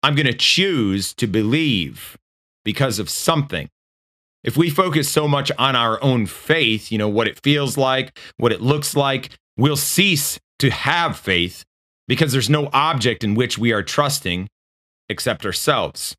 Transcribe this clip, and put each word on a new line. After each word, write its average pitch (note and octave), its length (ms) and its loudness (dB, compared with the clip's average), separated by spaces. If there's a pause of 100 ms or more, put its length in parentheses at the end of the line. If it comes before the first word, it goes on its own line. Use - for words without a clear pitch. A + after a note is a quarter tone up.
I'm D3 120 2
gonna C#3 200 2
choose A#2 800 0
to - 120 -2
believe A2 920 -2 (480)
because A#2+ 320 -2
of G#2+ 100 -6
something. C#3 640 -2 (720)
If - 140 -2
we E3+ 100 4
focus D#3 400 0
so D3+ 180 0
much C#3+ 300 0
on C3 180 2
our A#2 300 2
own B2 220 2
faith, A#2 680 0
you A2+ 60 0
know, G#2+ 100 2
what G#2+ 200 2
it - 140 -10
feels C#3+ 360 0
like, C3 400 0 (180)
what A#2+ 160 2
it - 80 -4
looks C#3+ 340 0
like, C#3 360 -2 (260)
we'll C#3+ 180 2
cease E3+ 640 0 (200)
to C#3 100 2
have D#3+ 500 0
faith F2+ 460 -2 (440)
because C3 240 2
there's B2 180 0
no D3 240 2
object C3+ 500 2
in G#2 120 2
which B2 200 0
we A#2 160 2
are G#2 100 0
trusting G2 680 -2 (600)
except - 380 -4
ourselves. G2 720 -2